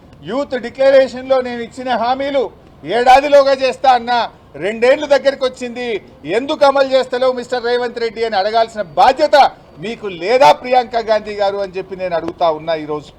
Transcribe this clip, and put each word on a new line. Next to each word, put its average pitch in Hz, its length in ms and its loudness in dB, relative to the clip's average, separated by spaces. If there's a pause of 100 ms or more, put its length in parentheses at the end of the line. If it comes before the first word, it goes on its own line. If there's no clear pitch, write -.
(220)
యూత్ 262 400 -6
డిక్లరేషన్లో 262 760 2
నేను 240 220 -8
ఇచ్చిన 254 280 -10 (120)
హామీలు 262 480 -2 (340)
ఏడాదిలోగా 269 680 4
చేస్తా 262 380 0
అన్నా, 240 400 0 (240)
రెండేళ్లు 226 520 0
దగ్గరికి 269 380 0
వచ్చింది, 247 600 -8 (200)
ఎందుకు 269 400 -2
అమలు 277 300 4
చేస్తలేవు 254 380 0
మిస్టర్ 247 320 -6
రేవంత్ 240 340 -4
రెడ్డి 226 260 -6
అని 220 120 -4
అడగాల్సిన 214 460 0
బాధ్యత 254 540 2 (420)
మీకు 214 280 -12
లేదా 202 460 0
ప్రియాంక 247 440 -2
గాంధీ 214 380 -2
గారు 202 220 -2
అని 196 160 -6
చెప్పి 190 240 -10
నేను 180 200 -6
అడుగుతా 165 340 -2
ఉన్నా 160 240 -6
ఈరోజు. 151 440 -8